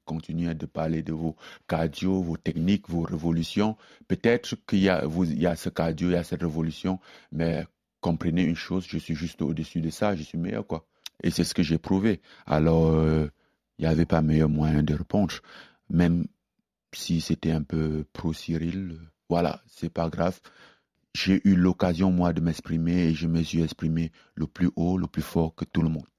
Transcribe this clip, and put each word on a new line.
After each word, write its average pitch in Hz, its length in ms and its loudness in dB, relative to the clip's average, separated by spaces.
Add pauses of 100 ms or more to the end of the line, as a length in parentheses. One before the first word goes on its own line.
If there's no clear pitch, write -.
continuez 82 480 -4
de 78 120 -8
parler 80 380 -4
de 82 80 -6
vos 80 240 -4 (320)
cardio, 85 520 -2
vos 82 160 -4
techniques, 87 520 -2
vos 82 140 -2
révolutions. 85 720 -2 (320)
Peut-être 117 480 0 (100)
qu'il 101 140 2
y 95 80 6
a, 87 180 2
vous, 82 160 0
il 76 180 0
y 87 60 2
a 85 80 2
ce - 140 -6
cardio, 82 400 -2
il 90 60 2
y - 20 2
a 85 80 0
cette 87 180 -6
révolution, 82 560 -4 (320)
mais 80 340 -2 (360)
comprenez 85 420 0
une 82 140 2
chose, 92 320 -4
je 87 100 -6
suis 80 160 -6
juste 80 280 -6
au-dessus 80 380 -4
de 80 80 -2
ça, 104 280 -2
je 76 80 -6
suis - 120 -12
meilleur, 104 300 -4
quoi. » - 220 -8 (340)
Et 85 80 0
c'est 85 140 0
ce - 100 -6
que 90 80 2
j'ai 80 160 0
prouvé. 98 420 0 (260)
Alors, 80 420 4
euh, 78 420 2 (480)
il 76 60 -2
y - 20 2
avait 80 200 4
pas 82 160 2
meilleur 78 260 4
moyen 76 340 2
de 76 100 0
répondre. 90 400 0 (560)
Même 85 380 2 (680)
si - 280 -2
c'était 80 320 -2
un 78 100 0
peu 78 500 -2
pro-Cyril, 85 880 -6
euh, 82 60 -20 (220)
voilà, 85 400 0
c'est - 200 -8
pas 82 220 -2
grave. 85 300 -2 (760)
J'ai 95 300 4
eu 98 100 8
l'occasion, 90 560 4
moi, 90 220 2
de 80 80 -2
m'exprimer 82 680 0
et 82 60 4
je 80 140 -4
me 82 140 2
suis 82 200 0
exprimé 80 480 -2 (240)
le 85 140 -4
plus 90 280 0
haut, 90 220 0
le 87 80 -2
plus - 160 -6
fort 82 320 -2
que - 100 -8
tout - 180 -2
le 80 60 2
monde. 78 180 -6 (120)